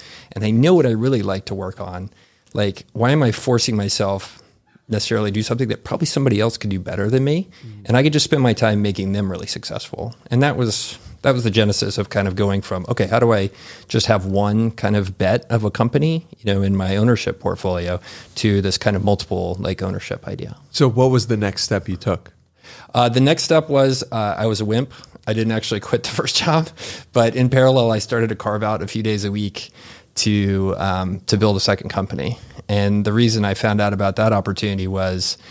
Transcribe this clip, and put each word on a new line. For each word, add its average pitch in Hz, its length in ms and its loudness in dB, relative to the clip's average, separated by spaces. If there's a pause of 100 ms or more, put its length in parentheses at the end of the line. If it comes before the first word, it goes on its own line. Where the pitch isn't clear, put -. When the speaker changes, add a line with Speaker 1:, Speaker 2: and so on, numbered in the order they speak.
(320)
Speaker 1:
and 104 120 -6
I 107 60 0
know 135 240 6
what 160 100 6
I 123 60 2
really 113 320 0
like 98 240 -4
to - 80 -8
work 95 260 -8
on, 92 300 -10 (440)
like, 101 400 -2
why 120 160 2
am 151 120 4
I 117 80 4
forcing 117 460 0
myself 98 680 -4 (460)
necessarily 107 420 0
to 98 40 -2
do 107 80 0
something 120 260 -2
that - 160 -6
probably - 220 -2
somebody 127 340 2
else 113 160 0
could 104 140 -4
do 95 100 -2
better 98 300 -4
than 131 120 4
me?" 156 260 0 (140)
Speaker 2:
Mm. 104 220 -18
Speaker 1:
And 113 120 2
I 131 60 6
could 147 120 2
just 147 100 2
spend 143 180 0
my 117 120 4
time 104 260 2
making 98 320 -2
them 101 180 -2
really 95 160 -8
successful. - 680 -10 (160)
And 120 120 4
that 147 140 2
was, - 420 -4 (220)
that 135 140 2
was 120 100 -2
the 113 60 2
genesis 104 480 2
of 101 100 -2
kind 101 180 0
of 92 100 -2
going 101 260 2
from, 92 260 -6
"Okay, - 180 0
how 113 120 2
do 117 160 6
I 98 160 2 (360)
just 110 200 0
have 90 180 2
one 101 460 2
kind 104 260 0
of 95 220 -2
bet 110 320 0
of 113 120 0
a 104 80 0
company, 160 560 0 (120)
you 101 160 0
know, 98 80 2
in 98 120 2
my 95 220 0
ownership 110 420 2
portfolio," 90 600 -2 (360)
to 101 260 2
this 95 160 -2
kind 104 180 0
of 104 80 -2
multiple, 92 560 -2
like, 95 220 -4
ownership 95 440 -8
idea. - 300 -10 (140)
Speaker 2:
So 139 180 2
what 127 220 2
was 120 160 2
the 113 100 0
next 101 280 -2
step 98 220 -2
you 90 100 -4
took? - 360 -6 (600)
Speaker 1:
Uh, 120 160 4
the 123 100 2
next 156 220 4
step 156 260 2
was, 135 420 2
uh, 107 280 -2
I 110 80 0
was 110 160 0
a - 20 -4
wimp. 117 260 0 (360)
I 110 80 -2
didn't 113 180 0
actually 107 280 -4
quit - 240 -2
the - 60 -6
<laughs> - 100 -4
first - 160 -2
job, 160 340 2 (420)
but 117 240 2
in 127 140 2
parallel, 131 420 4
I 107 60 0
started 113 320 -2
to 104 60 -6
carve 107 260 -4
out 107 180 -2
a - 60 -6
few 113 160 -6
days 104 240 -2
a 101 40 -4
week 101 400 -6 (440)
to, 98 640 2
um, 92 480 -2
to 107 100 2
build 104 200 4
a 92 40 -2
second - 300 0
company. 95 480 -4 (300)
And 101 360 2
the 104 80 0
reason 113 320 2
I 98 100 0
found 104 260 0
out 101 120 2
about 98 240 0
that 110 160 2
opportunity 98 560 -2
was 92 500 -4 (120)